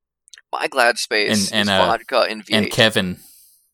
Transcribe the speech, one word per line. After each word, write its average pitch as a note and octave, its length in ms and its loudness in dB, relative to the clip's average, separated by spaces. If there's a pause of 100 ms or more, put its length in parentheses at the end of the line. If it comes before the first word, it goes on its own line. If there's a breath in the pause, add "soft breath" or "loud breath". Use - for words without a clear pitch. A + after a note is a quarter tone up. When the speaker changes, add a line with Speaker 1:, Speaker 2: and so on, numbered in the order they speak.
(520)
Speaker 1:
My - 160 -4
glad A#2+ 300 2
space G#2 540 -2
Speaker 2:
And, A2 80 0
and, G#2 80 0
Speaker 1:
is G2+ 40 0
Speaker 2:
uh, F#2 140 2
Speaker 1:
vodka A2+ 420 0
and G#2+ 160 -8
V - 80 -10
eight. A2 40 2
Speaker 2:
and G#2 160 0
Kevin, G#2+ 480 2 (540 soft breath)